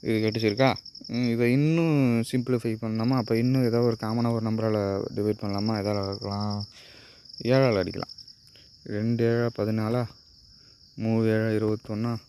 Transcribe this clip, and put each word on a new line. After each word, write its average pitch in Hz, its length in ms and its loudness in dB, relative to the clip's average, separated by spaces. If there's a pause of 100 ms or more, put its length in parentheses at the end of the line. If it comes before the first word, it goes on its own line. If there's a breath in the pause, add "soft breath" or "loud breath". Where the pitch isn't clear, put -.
இது - 120 -2
கெடிச்சிருக்கா? 110 600 2 (320)
ம், 120 220 -2
இதை 120 240 2
இன்னும் 147 680 2
சிம்பிளிஃபை 120 600 -2
பண்ணலாமா? 113 360 0
அப்போ 113 200 0
இன்னும் 127 280 2
ஏதாவது 117 200 2
ஒரு 117 160 2
காமனாக 117 320 0
ஒரு 113 180 -2
நம்பரால் 107 520 0 (120)
டிவைட் 104 300 -2
பண்ணலாமா? 104 340 -2
எதால 98 360 -2
ஆக்கலாம்? 101 480 -4 (760 loud breath)
ஏழால் 120 460 2
அடிக்கலாம். 85 300 -8 (720 loud breath)
ரெண்டு 113 400 -2
ஏழா 117 320 2
பதினாலா, 110 500 -2 (880 loud breath)
மூணு 113 300 0
ஏழா 110 400 0
இருபத்தொன்னா 107 500 -4 (120)